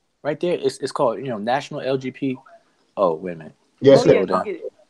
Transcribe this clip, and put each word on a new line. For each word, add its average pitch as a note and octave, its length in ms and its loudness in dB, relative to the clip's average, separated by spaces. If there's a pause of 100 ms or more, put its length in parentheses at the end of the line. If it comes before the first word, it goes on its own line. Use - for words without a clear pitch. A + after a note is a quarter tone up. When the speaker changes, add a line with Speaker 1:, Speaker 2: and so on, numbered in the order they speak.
(220)
Speaker 1:
right D3+ 160 -4
there. F3 200 -2
It's, C3+ 200 -2
it's - 140 -6
called, A2+ 260 -2
you C3+ 100 -8
know, A2+ 100 -6
National C3 420 -4
L C3+ 160 -2
G C3 140 -8
P. C3 260 -6 (640)
Oh, F2+ 160 2
wait F2 180 -8
a E2 40 -12
minute. D#2 180 -18 (260)
Speaker 2:
Yes, C3+ 200 8
Speaker 3:
Oh, - 20 0
Speaker 2:
sir. E3 60 4
Speaker 3:
yeah, - 40 6
Speaker 1:
Scroll F#3+ 140 4
down. F3+ 120 -2
Speaker 3:
look - 80 -4
at G3 80 -6
it. - 180 -12 (180)